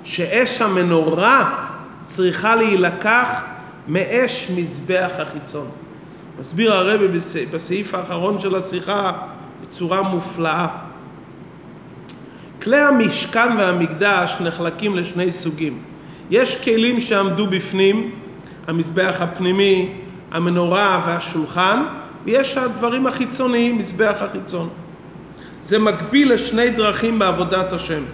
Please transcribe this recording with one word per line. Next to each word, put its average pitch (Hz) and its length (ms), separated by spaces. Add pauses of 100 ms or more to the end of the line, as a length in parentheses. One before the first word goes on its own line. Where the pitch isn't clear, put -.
שאש 208 560
המנורה 180 1040 (380)
צריכה 185 520
להילקח 208 840 (460)
מאש 196 680
מזבח 180 640
החיצון? 147 500 (720)
מסביר 202 320
הרבי 196 360
בס-, 175 280 (140)
בסעיף 185 440
האחרון 180 440
של 190 160
השיחה 185 580 (500)
בצורה 180 400
מופלאה. 170 640 (2000)
כלי 247 160
המשכן 247 800
והמקדש 180 840
נחלקים 170 560
לשני 175 360
סוגים. 156 460 (520)
יש 247 340
כלים 233 360
שעמדו 196 460
בפנים, 190 640 (560)
המזבח 170 540
הפנימי, 185 680 (420)
המנורה 175 760
והשולחן, 175 800 (400)
ויש 262 320
הדברים 240 500
החיצוניים, 240 720
מזבח 202 420
החיצון. 185 480 (960)
זה 208 160
מקביל 220 540
לשני 233 380
דרכים 220 480
בעבודת 185 540
השם. 165 300 (120)